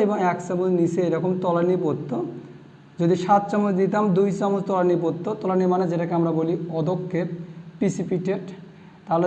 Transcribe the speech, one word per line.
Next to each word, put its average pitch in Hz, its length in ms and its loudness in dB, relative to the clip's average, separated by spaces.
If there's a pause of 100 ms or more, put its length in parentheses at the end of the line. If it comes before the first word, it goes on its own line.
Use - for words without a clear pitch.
এবং 208 120 2 (140)
এক 175 160 0
চামচ 185 240 0 (100)
নিচে 170 280 2
এরকম 160 240 0 (100)
তলানি 175 420 2
পড়তো। 151 320 -2 (840)
যদি 170 140 4 (100)
সাত 202 260 6
চামচ 208 220 2 (100)
দিতাম, 208 220 2 (120)
দুই 202 120 4 (100)
চামচ 202 300 0
তলানি 180 360 2
পড়তো। 165 260 -2 (100)
তলানি 185 320 2
মানে 185 200 2
যেটাকে 170 260 -2
আমরা 165 200 2
বলি 165 160 0 (240)
অধক্ষেপ, 170 500 -2 (500)
প্রিসিপিটেট। 190 680 -2 (600)
তাহলে 175 200 2